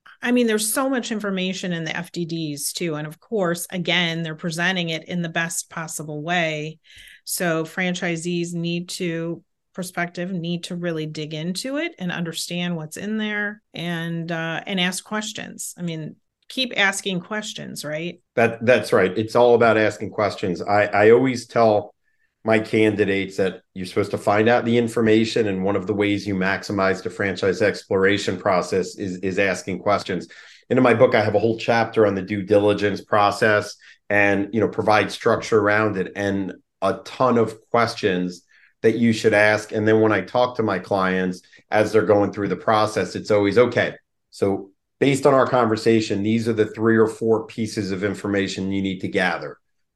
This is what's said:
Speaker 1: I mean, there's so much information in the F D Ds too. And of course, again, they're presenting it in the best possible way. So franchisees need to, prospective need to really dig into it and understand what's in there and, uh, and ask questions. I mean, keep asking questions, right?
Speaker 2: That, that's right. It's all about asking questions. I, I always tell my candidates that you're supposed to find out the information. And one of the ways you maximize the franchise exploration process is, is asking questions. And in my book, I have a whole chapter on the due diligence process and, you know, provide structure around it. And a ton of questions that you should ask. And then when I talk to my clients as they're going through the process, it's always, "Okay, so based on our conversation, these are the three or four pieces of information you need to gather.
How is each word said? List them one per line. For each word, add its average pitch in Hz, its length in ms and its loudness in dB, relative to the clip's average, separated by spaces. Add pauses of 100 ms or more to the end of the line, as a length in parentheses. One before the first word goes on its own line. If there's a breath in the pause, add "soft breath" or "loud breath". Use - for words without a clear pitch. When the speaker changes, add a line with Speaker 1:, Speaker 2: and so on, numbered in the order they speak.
(200 loud breath)
Speaker 1:
I 240 120 -2
mean, 247 160 4
there's 214 220 0
so 269 200 0
much 247 220 -4
information 190 600 -4
in 165 120 -4
the 156 120 -6
F 175 140 -8
D 175 140 -6
Ds 156 480 -6
too. 165 240 -4
And 151 100 -6
of 156 140 -14
course, 175 500 -2
again, 170 540 0
they're 156 100 -6
presenting 170 540 -2
it 160 200 -6
in 175 140 -2
the 170 60 -4
best 165 420 -4
possible 156 500 -10
way. 156 600 -4 (440 loud breath)
So 160 400 -2
franchisees 175 880 -4
need 170 380 -6
to, 170 520 -6 (300)
prospective 175 600 -8
need 170 320 -6
to 185 100 -10
really 170 320 -6
dig 156 260 -10
into 180 460 -6
it 339 200 -6
and 180 120 -6
understand 175 680 -6
what's 156 200 -12
in 214 200 -6
there 208 460 -6 (100)
and, 165 580 -6
uh, 165 360 -6
and 190 140 -4
ask 185 240 -2
questions. - 720 -10
I 175 40 -10
mean, 160 340 -8 (320)
keep 254 280 -6
asking 196 440 -2
questions, 208 640 -10
right? 160 360 -8 (140)
Speaker 2:
That, 113 320 2
that's 120 260 4
right. 95 240 4
It's 110 200 -2
all 120 180 8
about 110 240 6
asking 104 320 0
questions. 95 500 -2
I, 101 260 2
I 107 260 6
always 127 340 4
tell 110 480 2 (480)
my 110 160 2
candidates 101 760 0
that 92 240 -2 (140)
you're 92 120 -8
supposed 104 240 -2
to 120 80 -4
find 107 300 2
out 117 160 4
the 117 140 2
information. 113 680 2
And 95 160 -2
one 101 140 0
of 92 100 -4
the 104 80 -2
ways 101 320 0
you 101 80 -4
maximize 95 680 -2
the - 80 -6
franchise 98 520 -2
exploration 98 760 0
process 98 580 0
is, 90 220 -6
is 95 200 -4
asking 95 420 -2
questions. 92 460 -2 (420 loud breath)
And 123 100 2
in 131 40 4
my 123 120 6
book, 120 200 6
I 110 80 6
have 107 120 0
a 107 40 4
whole 113 200 0
chapter 113 480 2
on 98 80 2
the 98 80 -4
due 98 200 -4
diligence 101 600 2
process 104 760 2 (320 soft breath)
and, 101 440 2
you 113 80 2
know, 95 80 4
provide 104 440 2
structure 110 480 2
around 104 380 2
it. 92 180 -4
And 98 380 -2 (280)
a 98 120 2 (100)
ton 123 340 0
of - 220 0 (100)
questions 95 720 0 (400 soft breath)
that 113 140 4
you 117 160 4
should 107 220 2
ask. 107 380 4
And 107 140 0
then 110 140 6
when 107 120 4
I 98 100 0
talk 123 340 0
to 117 60 -2
my 98 160 0
clients 92 640 -2 (280 soft breath)
as 104 220 2
they're 107 100 4
going 101 300 4
through 101 160 -4
the 90 80 -2
process, 107 580 0
it's 92 160 -4
always, 101 280 4
"Okay, 120 360 2 (360)
so 98 400 -2 (280)
based 139 280 2
on 135 80 6
our 127 120 6
conversation, 110 760 2
these 110 260 0
are 117 40 0
the 104 140 2
three 113 300 2
or 110 100 6
four 110 400 0
pieces 107 440 -6
of 95 140 -4
information 98 680 -2
you 98 100 -2
need 95 180 -4
to - 80 -6
gather. 85 500 -4 (380)